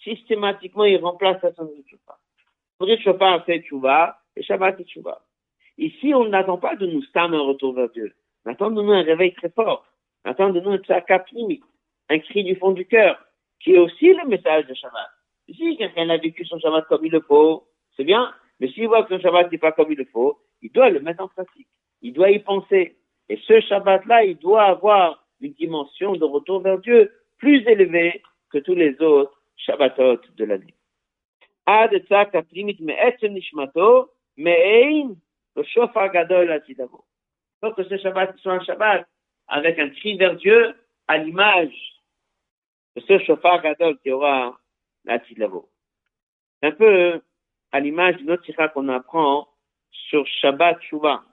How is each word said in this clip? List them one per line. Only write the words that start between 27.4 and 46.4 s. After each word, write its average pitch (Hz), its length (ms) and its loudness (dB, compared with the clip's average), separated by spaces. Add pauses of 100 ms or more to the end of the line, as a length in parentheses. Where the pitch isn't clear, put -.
élevée 170 560 2 (280)
que 147 80 -4
tous 175 160 -4
les 151 260 0
autres 143 320 2 (240)
Shabbatot 131 640 0 (160)
de 110 80 -6
l'année. 101 300 -6 (920)
Ad 214 260 2 (140)
tzaka 202 360 0
pnimit 202 380 -10
me'etzem 208 520 -2
nishmato, 190 800 0 (260)
me'ein, 214 800 2 (420)
le 143 60 -4
shofar 226 480 -2
gadol 175 400 0
atidavo. 135 540 -10 (580)
Il 220 60 -4
faut 220 60 -8
que 185 100 -6
ce 190 140 -8
Shabbat 185 400 -4
soit 185 160 -6
un 180 100 -6
Shabbat 190 420 -2 (420)
avec 160 300 -2
un 147 120 -4
cri 208 260 -10
vers 180 200 0
Dieu 226 380 2 (340)
à 156 100 0
l'image 170 580 -2 (1200)
de 120 60 -12
ce 190 180 4
shofar 170 420 0
gadol 156 360 -2
qui 135 120 -8
aura 131 480 -2 (460)
l'atidavo. 107 640 -8 (920)